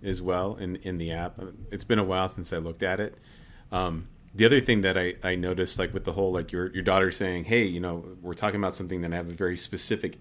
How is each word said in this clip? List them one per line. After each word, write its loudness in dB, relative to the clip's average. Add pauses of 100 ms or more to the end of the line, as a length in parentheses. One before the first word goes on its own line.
as -4
well 0
in, -6
in -6
the -2
app. -6 (320)
It's -6
been 4
a 4
while 2
since -8
I -2
looked -6
at 2
it. -4 (540)
Um, -2 (300)
the 6
other 10
thing 4
that 4
I, 0 (100)
I 2
noticed, 0
like, -2
with -4
the -2
whole, 2
like, -2
your, -2
your -4
daughter 6
saying, -2
"Hey, 4
you 0
know, -4 (160)
we're -8
talking 0
about 0
something," -4
then -2
I -2
have -4
a -8
very -2
specific -4